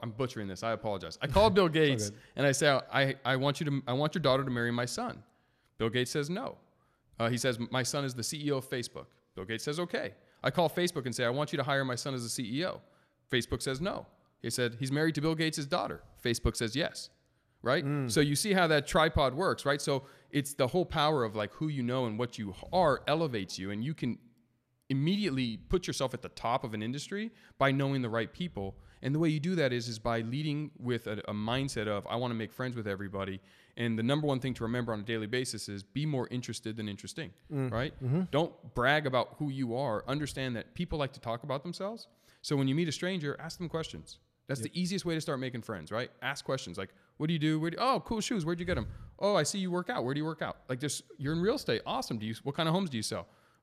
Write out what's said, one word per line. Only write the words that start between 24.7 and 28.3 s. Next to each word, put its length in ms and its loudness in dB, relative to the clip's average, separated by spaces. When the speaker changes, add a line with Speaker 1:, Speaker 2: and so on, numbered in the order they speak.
Speaker 1:
immediately 680 2
put 280 -2
yourself 280 -2
at 80 -8
the 80 -10
top 340 0
of 100 -6
an 80 -2
industry 500 -4
by 140 6
knowing 300 2
the 80 -2
right 220 0